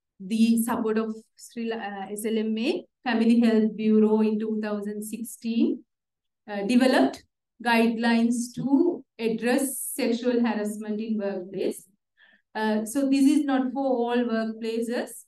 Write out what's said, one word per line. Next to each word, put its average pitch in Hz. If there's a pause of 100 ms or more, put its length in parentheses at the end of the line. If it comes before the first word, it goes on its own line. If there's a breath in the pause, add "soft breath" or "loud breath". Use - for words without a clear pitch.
(180)
the 226
support 220
of 220 (220)
Sri 233
La-, 214
uh, 202
S 208
L 220
M 220
A, 262 (200)
Family 233
Health 220
Bureau 214
in 214
two 220
thousand 208
sixteen, - (680)
uh, 202
developed 254 (420)
guidelines 233
to 277 (140)
address 240
sexual 240
harassment 214
in 220
workplace. 190 (720 soft breath)
Uh, 220
so 277
this 277
is 302
not 254
for 277
all 240
workplaces. 226 (180)